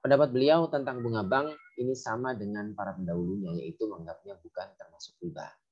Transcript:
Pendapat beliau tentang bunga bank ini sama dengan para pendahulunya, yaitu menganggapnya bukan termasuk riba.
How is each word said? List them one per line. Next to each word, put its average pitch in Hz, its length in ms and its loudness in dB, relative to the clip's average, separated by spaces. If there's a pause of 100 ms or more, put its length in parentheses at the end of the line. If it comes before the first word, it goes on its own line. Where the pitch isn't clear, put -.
Pendapat 139 320 6
beliau 147 380 6
tentang 131 320 -2
bunga 113 180 0
bank 135 320 0 (240)
ini 123 160 0
sama 127 400 -4
dengan 104 400 -6
para 98 240 -8
pendahulunya, 90 640 -4
yaitu 82 240 -6
menganggapnya 87 560 -12
bukan - 260 -12 (100)
termasuk - 440 -20
riba. - 240 -12 (260)